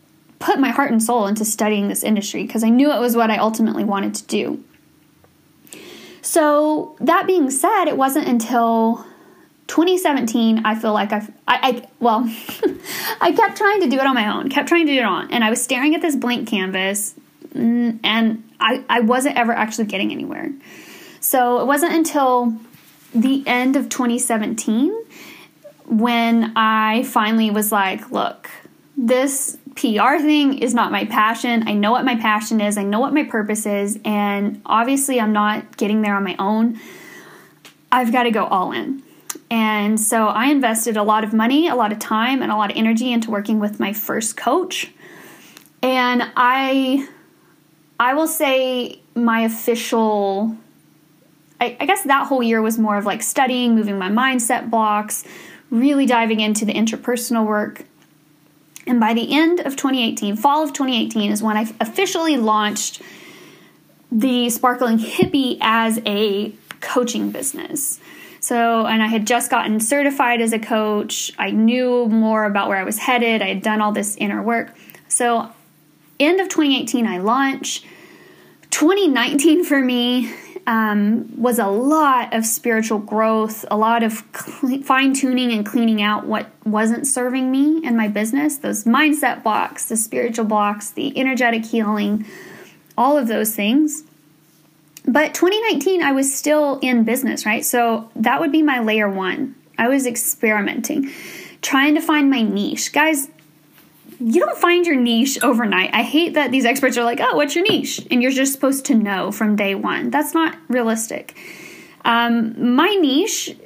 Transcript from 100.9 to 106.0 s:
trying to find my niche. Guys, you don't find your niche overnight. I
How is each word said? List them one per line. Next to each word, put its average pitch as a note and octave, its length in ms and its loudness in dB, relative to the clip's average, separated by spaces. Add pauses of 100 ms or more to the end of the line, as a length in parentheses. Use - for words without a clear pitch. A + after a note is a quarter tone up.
trying C#4+ 320 2
to D#4+ 80 2
find D4 280 2
my B3+ 120 2
niche. G3+ 500 -2
Guys, D4+ 360 2 (920)
you B3+ 240 2
don't - 140 -2
find F4 260 4
your E4 120 2
niche A#3+ 460 2
overnight. A3 520 2
I A#3 80 2